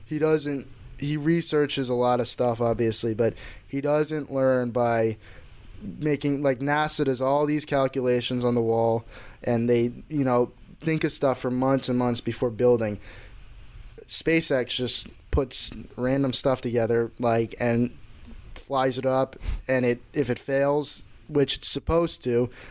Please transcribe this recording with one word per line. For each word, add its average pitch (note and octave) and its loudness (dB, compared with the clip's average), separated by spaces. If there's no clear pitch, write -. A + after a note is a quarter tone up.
he D3+ -6
doesn't, D3 0
he D3 -2
researches D3 2
a B2+ 0
lot B2 4
of A2+ 0
stuff, A#2+ 0
obviously, A2+ 2
but A2+ 2
he C#3 -4
doesn't D3+ 0
learn C3 2
by A2+ 2
making, D3 -2
like, C3+ 0
nasa D3 0
does C3 0
all C#3+ 2
these D3 -2
calculations B2+ 0
on A#2+ 2
the A#2 2
wall, A2+ 2
and A#2+ 2
they, A#2+ 4
you D3 -2
know, B2 2
think D#3+ 0
of D3+ 0
stuff C3 0
for B2+ -4
months C3 2
and B2 2
months B2 0
before A#2+ -2
building. A2 4
SpaceX D3+ 0
just - -2
puts - 0
random B2+ 0
stuff C3 0
together, A#2 2
like, A#2 2
and A#2+ 2
flies C3 0
it B2+ -6
up, C3 0
and B2+ 2
it, A#2+ 0
if C3+ 0
it A#2+ -2
fails, C#3 0
which C#3+ 2
it's - -2
supposed E3 0
to, A#2+ 2